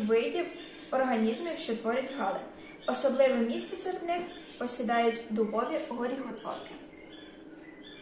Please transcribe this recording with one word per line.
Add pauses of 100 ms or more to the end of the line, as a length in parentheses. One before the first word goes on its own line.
видів (460)
організмів,
що
творять
гали. (480)
Особливе
місце
серед
них (360)
посідають
дубові (120)
горіхотворки. (1300)